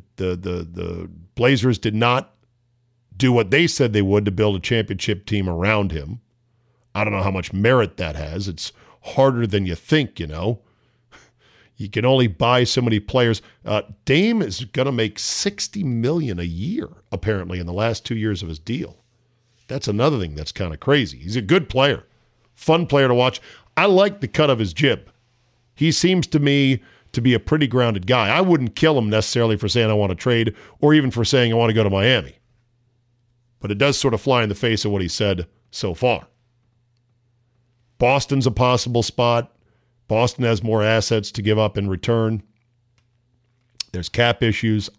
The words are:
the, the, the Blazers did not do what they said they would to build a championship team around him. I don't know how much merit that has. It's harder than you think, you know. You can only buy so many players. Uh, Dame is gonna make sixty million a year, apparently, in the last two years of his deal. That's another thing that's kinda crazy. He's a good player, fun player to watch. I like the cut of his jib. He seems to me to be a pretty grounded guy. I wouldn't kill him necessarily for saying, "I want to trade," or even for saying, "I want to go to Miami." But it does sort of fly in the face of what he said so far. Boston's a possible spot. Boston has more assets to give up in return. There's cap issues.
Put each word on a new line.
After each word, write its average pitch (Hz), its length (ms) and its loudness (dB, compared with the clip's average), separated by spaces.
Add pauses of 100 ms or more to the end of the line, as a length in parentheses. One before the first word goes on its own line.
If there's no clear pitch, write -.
(160)
the, 92 200 -4
the, 90 280 -8
the 87 460 -12 (260)
Blazers 123 420 2
did 113 160 -4
not 120 420 0 (800)
do 127 160 2
what 113 200 2
they 160 160 4
said 120 260 0
they 104 80 2
would 101 240 2
to 104 60 0
build 101 240 0
a 92 40 -4
championship 101 680 -4
team 101 200 -2
around 98 440 0
him. 78 280 -10 (760)
I 104 80 -2
don't 107 100 -2
know 98 80 -2
how 98 80 0
much 92 240 -6
merit 110 440 2
that 78 180 -6
has. 78 320 -8
It's 85 240 -10 (300)
harder 131 440 2
than 98 220 -2
you 85 80 -4
think, 151 440 -2
you 85 60 -8
know. 85 360 -6 (1160)
You 104 120 -10
can 107 160 -2
only 131 200 6
buy 120 380 2
so 123 180 0
many 113 180 2
players. 117 440 0 (200)
Uh, 107 200 -4 (220)
Dame 202 360 2
is 120 240 -8
gonna 131 260 -2
make 113 280 -2
sixty - 640 -6
million 123 560 -2
a 87 40 -6
year, 98 440 -6 (240)
apparently, 92 480 -4
in 85 80 -8
the 87 60 -8
last 110 300 -2
two 123 120 -6
years 107 260 -4
of 90 80 -10
his 80 80 -10
deal. - 460 -10 (640)
That's 127 200 -8
another 120 320 0
thing 82 140 -6
that's 76 180 -10
kinda 85 260 -6
crazy. 113 420 -2
He's 90 160 -8
a 123 80 -4
good 156 260 0
player, 135 380 0 (480)
fun 175 320 0
player 139 200 4
to 123 60 4
watch. 123 260 2 (380)
I 170 80 2
like 202 360 4
the 127 60 -4
cut 151 220 2
of 127 80 4
his 101 160 -2
jib. 131 380 -4 (640)
He 156 160 2
seems 185 360 2
to 156 120 0
me 139 420 2 (300)
to 123 100 -4
be 123 120 4
a 113 60 2
pretty 151 260 0
grounded 113 400 0
guy. 113 240 2
I 143 120 2
wouldn't 165 340 2
kill 156 220 4
him 110 120 0
necessarily 110 460 2
for 104 140 -4
saying, 113 200 2
"I 110 40 2
want 104 160 2
to 90 60 -4
trade," 113 380 0 (280)
or 151 120 6
even 139 180 4
for 117 120 -2
saying, 120 280 2
"I 113 40 2
want 117 140 2
to 110 40 2
go 110 100 4
to 104 60 2
Miami." 98 500 0 (1200)
But 104 120 -6
it 101 60 -4
does 135 200 2
sort 131 160 0
of 107 80 -2
fly 123 220 2
in 107 60 -2
the 101 60 -4
face 113 280 -2
of 104 80 -2
what 98 100 -2
he 90 60 -2
said 92 400 -2 (240)
so 95 220 -6
far. 113 340 -2 (1700)
Boston's 131 480 2
a 127 60 2
possible 123 520 0
spot. 120 520 0 (520)
Boston 120 380 0
has 113 180 0
more 110 200 0
assets 110 480 0
to - 100 -8
give 107 180 2
up 107 180 0
in 101 120 -2
return. 110 540 -2 (1500)
There's 90 160 -8
cap 120 340 0
issues. 110 580 0